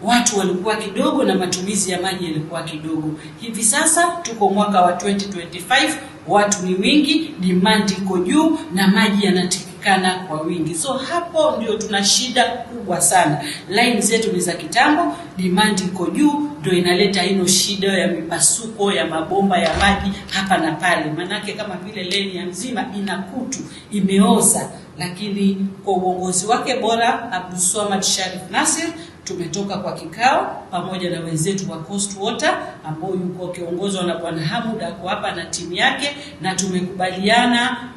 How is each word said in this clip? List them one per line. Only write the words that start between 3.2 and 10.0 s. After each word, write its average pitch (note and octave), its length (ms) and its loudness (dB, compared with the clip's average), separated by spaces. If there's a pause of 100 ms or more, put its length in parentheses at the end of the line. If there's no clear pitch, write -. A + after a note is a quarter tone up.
Hivi A3+ 220 -6
sasa D#4+ 440 4 (140)
tuko G3+ 280 0
mwaka F#3+ 320 4
wa F3+ 120 4
twenty G3 320 -2
twenty-five, F3+ 680 0 (340)
watu G3+ 380 4
ni F#3 100 2
wingi, D4 640 2
demand F#3 520 4
iko F#3 260 -2
juu D#4 420 4 (140)
na F#3+ 140 4
maji G3+ 380 4
yanatikikana F#3 920 2